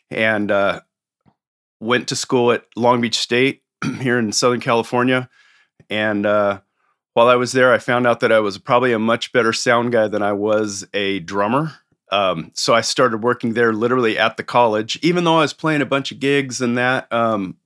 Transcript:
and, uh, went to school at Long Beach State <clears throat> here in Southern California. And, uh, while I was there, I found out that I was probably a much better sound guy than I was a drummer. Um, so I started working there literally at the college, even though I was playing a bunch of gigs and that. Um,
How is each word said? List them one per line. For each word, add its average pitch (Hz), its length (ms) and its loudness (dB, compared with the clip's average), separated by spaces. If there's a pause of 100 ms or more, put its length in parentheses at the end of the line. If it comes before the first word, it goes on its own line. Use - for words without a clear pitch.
(100)
and, 110 400 -2
uh, 98 300 0 (1000)
went 123 300 -2
to 131 80 -6
school 123 340 0
at 113 140 -2 (100)
Long 120 260 2
Beach 117 180 -4
State 127 440 0 (180)
<clears throat> - 200 -8
here 123 180 0
in 110 140 -2
Southern 123 280 0
California. 123 680 0 (580)
And, 107 380 -2
uh, 101 360 0 (520)
while 117 140 6
I 123 80 6
was 123 160 -2
there, 127 200 4
I 110 60 4
found 123 280 -2
out 117 140 2
that 117 100 2
I 110 100 4
was 101 180 -4
probably 123 340 0
a 113 60 0
much 113 340 -2
better 113 220 2
sound 120 360 0
guy 113 160 2
than 101 140 -4
I 104 140 0
was 104 580 -2
a 98 280 -4
drummer. 104 520 -2 (400)
Um, 92 400 -2
so - 220 0
I 113 80 4
started 113 400 0
working 117 320 -2
there 117 180 2
literally 117 460 0
at 110 180 0
the 110 80 -8
college, 113 560 0
even 175 240 0
though 165 140 2
I - 20 4
was 143 140 -2
playing 156 260 -2
a 131 60 -2
bunch 135 260 -4
of - 80 -18
gigs 135 400 -2
and 120 160 -2
that. 123 340 -2
Um, 110 560 -2